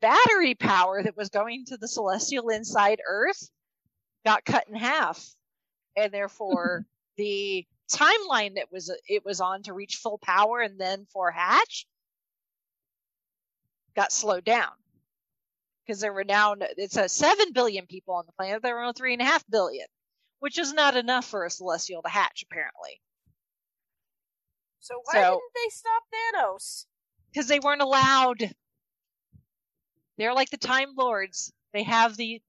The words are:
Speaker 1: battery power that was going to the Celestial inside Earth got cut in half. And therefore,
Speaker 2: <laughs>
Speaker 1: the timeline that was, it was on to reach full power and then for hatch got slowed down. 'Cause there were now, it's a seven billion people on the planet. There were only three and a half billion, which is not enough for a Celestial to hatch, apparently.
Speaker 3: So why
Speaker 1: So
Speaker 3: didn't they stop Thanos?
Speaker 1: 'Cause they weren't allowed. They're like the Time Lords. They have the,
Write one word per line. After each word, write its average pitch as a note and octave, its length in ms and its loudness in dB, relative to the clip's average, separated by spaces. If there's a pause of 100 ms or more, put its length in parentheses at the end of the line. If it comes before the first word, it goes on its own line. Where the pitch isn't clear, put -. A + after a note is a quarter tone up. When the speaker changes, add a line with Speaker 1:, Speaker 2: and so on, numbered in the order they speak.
Speaker 1:
battery E4+ 540 6
power F#3+ 480 2
that G3+ 140 -4
was G3+ 140 -6
going A#3 360 -2
to B3+ 100 -12
the A3 120 -10
Celestial A3+ 600 -4
inside G#3+ 580 2
Earth A3 440 -2 (760)
got G#3+ 200 2
cut B3 240 0
in G#3+ 60 -12
half. A#3 500 -2 (720)
And G3+ 160 0
therefore, F#3+ 720 -4 (160)
Speaker 2:
<laughs> - 160 -20
Speaker 1:
the G3+ 500 -4 (260)
timeline D4+ 640 2
that - 160 -6
was, F3+ 200 -10 (160)
it G3+ 160 -2
was F#3+ 160 -6
on F#3+ 240 -4
to G3 80 -14
reach G3 240 -10
full G#3 220 -6
power G#3+ 420 2
and G3+ 200 -4
then G3 320 -6
for F3+ 180 -2
hatch G3 560 0 (2000)
got G3+ 160 2
slowed F#3+ 320 -2
down. A3 260 2 (1160)
'Cause G#3 140 -8
there G#3 120 -4
were F#3+ 120 -4
now, G#3 360 4
it's F#3+ 380 -6
a F#3+ 100 2
seven F#4 440 4
billion G#3 340 0
people F#3 280 -10
on E3+ 120 -4
the E3+ 60 -20
planet. G3 300 -6
There A#3+ 120 -2
were A#3+ 80 -6
only A#3+ 100 -4
three B3+ 220 -4
and A#3+ 80 -2
a - 20 2
half D4 240 4
billion, D#3+ 380 0 (540)
which C#4 180 -6
is C#4+ 160 -4
not C#4+ 220 4
enough B3 300 0
for G3 200 -6
a F3 40 -8
Celestial E3+ 520 -6
to E3 80 -6
hatch, G3 320 -2
apparently. B2+ 580 -12 (1800)
Speaker 3:
So A#4+ 240 -14
why D4+ 100 -2
Speaker 1:
So F#4 160 6
Speaker 3:
didn't F#4+ 120 2 (120)
they A#4+ 160 -4
stop A4+ 320 -2 (100)
Thanos? G4 760 -4 (480)
Speaker 1:
'Cause C#4+ 140 -2
they C#4+ 120 4
weren't C#4+ 220 2
allowed. C4 720 4 (1600)
They're A3+ 160 0
like C4+ 160 2
the C#4+ 80 -8
Time C4+ 360 -2
Lords. A3 580 -2 (200)
They G#3 120 -4
have A3+ 320 2
the, A3+ 320 -8